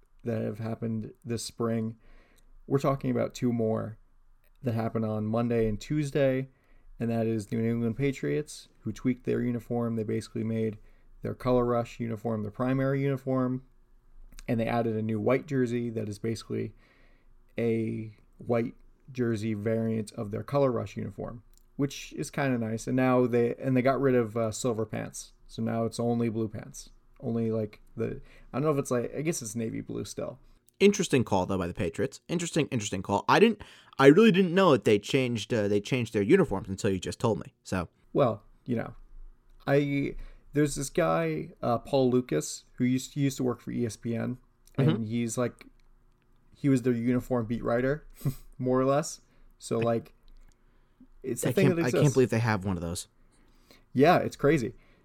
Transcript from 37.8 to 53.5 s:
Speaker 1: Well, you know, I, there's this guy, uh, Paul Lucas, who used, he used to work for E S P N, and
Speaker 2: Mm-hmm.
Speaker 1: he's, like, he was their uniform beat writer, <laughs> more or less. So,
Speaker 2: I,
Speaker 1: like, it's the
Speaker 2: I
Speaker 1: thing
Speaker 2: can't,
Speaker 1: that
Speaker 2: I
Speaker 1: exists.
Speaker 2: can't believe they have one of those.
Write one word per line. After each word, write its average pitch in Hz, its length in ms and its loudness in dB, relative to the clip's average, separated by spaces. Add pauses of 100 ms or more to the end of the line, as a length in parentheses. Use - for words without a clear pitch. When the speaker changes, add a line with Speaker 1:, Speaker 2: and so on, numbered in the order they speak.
Speaker 1:
Well, 113 320 0 (220)
you 123 100 -4
know, 113 200 -6 (720)
I, 139 480 0 (380)
there's 143 220 2
this 143 140 -6
guy, 165 600 0 (120)
uh, 120 160 0
Paul 131 320 2
Lucas, 127 540 0 (100)
who 127 120 0
used, 127 280 0
he 147 80 -2
used 135 160 0
to 135 60 -2
work 120 180 -2
for 120 100 -12
E 120 140 -2
S 110 100 -6
P 113 200 -6
N, 117 220 -4 (400)
and 135 120 4
Speaker 2:
Mm-hmm. 117 160 0
Speaker 1:
he's, 113 320 -4
like, 120 300 -4 (880)
he 143 140 0
was 131 120 4
their 123 120 2
uniform 120 520 0
beat 113 180 -4
writer, 123 420 0 (200)
<laughs> - 320 -6
more 127 220 2
or 131 60 2
less. 139 360 -2 (380)
So, 117 200 -4
Speaker 2:
I, 113 40 2
Speaker 1:
like, 117 300 0 (1080)
it's - 220 -6
the - 60 2
Speaker 2:
I - 20 0
Speaker 1:
thing 190 160 4
Speaker 2:
can't, 175 80 4
Speaker 1:
that 170 80 0
Speaker 2:
I - 40 0
Speaker 1:
exists. - 160 2
Speaker 2:
can't 139 100 6
believe 127 160 4
they 113 100 2
have 107 260 0
one 95 120 -2
of 85 40 -6
those. 87 260 -6 (840)